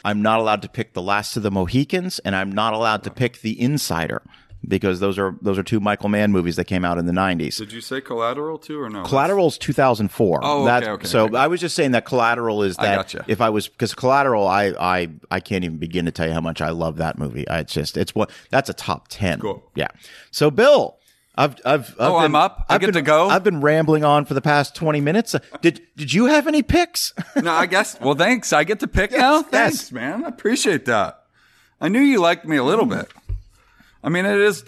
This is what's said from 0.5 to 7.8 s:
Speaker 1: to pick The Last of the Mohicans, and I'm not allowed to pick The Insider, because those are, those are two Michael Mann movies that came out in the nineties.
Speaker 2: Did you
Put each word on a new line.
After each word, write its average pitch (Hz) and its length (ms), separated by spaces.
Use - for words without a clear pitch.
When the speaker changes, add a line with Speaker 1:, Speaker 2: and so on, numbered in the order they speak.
Speaker 1:
to 101 80
pick - 240
The - 80
Last 101 340
of 107 80
the 101 80
Mohicans, 135 680
and 95 180
I'm 98 160
not 110 200
allowed 110 300
to 120 80
pick 123 300
The 110 200
Insider, 82 600
because 95 320
those 98 180
are, 95 240
those 98 160
are 98 60
two 110 160
Michael 104 300
Mann 104 220
movies 87 240
that 87 100
came 90 200
out 87 120
in 85 80
the 87 80
nineties. 90 440
Speaker 2:
Did 107 140
you 113 100